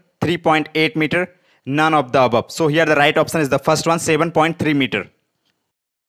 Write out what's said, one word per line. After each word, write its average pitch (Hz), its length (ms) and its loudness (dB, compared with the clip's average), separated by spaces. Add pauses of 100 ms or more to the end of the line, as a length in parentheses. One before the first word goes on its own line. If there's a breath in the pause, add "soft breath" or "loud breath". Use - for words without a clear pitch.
(200)
three 170 180 -2
point 156 380 0
eight 156 200 0
meter, 165 320 -2 (400 soft breath)
none 156 240 0
of 135 200 0
the 135 100 4
above. 117 300 0
So 160 160 -2
here 160 160 2
the 151 100 2
right 147 240 2
option 160 220 0
is 143 80 0
the 135 100 0
first 156 300 0
one, 170 100 0
seven 165 320 0
point 160 260 0
three 151 180 -2
meter. 123 360 -2 (1000)